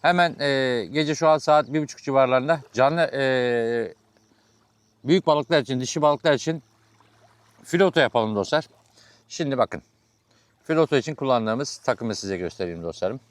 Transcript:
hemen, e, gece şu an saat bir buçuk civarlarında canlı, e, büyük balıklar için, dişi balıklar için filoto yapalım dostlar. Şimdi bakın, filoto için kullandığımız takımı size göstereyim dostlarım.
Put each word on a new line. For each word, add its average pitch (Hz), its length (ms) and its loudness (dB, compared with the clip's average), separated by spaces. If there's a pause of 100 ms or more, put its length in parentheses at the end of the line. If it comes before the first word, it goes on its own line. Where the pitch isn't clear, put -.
hemen, 170 380 2
e, 131 520 0
gece 151 220 -2
şu 160 140 2
an 156 100 4
saat 151 340 2
bir 151 100 -2
buçuk - 200 -12
civarlarında 135 580 2 (120)
canlı, 147 400 2
e, 120 800 -2 (1080)
büyük 165 220 2
balıklar 151 340 2
için, 127 200 -4
dişi 135 220 -4
balıklar 147 300 2
için 151 300 -2 (1000)
filoto 175 360 2
yapalım 110 360 2
dostlar. 147 320 -2 (600)
Şimdi 139 300 -6
bakın, 87 240 -2 (840)
filoto 156 320 0
için 160 180 -2
kullandığımız 120 640 -2
takımı 117 360 -4
size 98 220 -6
göstereyim 87 460 -8
dostlarım. 92 380 -6 (100)